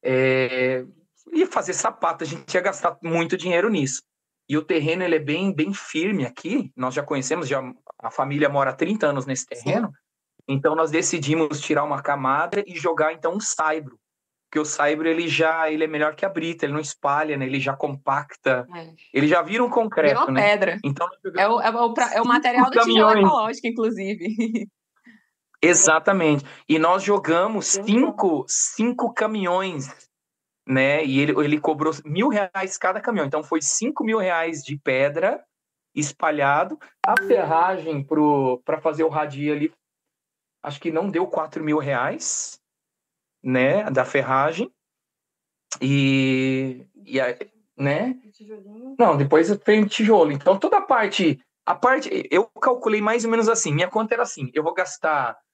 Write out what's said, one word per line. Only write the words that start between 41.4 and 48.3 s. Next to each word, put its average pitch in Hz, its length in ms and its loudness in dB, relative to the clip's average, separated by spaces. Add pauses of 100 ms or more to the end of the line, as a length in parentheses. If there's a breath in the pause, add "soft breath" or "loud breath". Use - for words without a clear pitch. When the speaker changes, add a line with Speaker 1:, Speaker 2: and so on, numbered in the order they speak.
Speaker 1:
mil 151 160 0
reais, 139 800 -6 (840)
né? 135 480 0
Da 131 120 0
ferragem. 139 680 -2 (1080)
E, 131 1040 0 (200)
e 131 140 -4
a, 123 180 -2 (400)
né? 160 460 -2
Speaker 3:
E 214 80 -20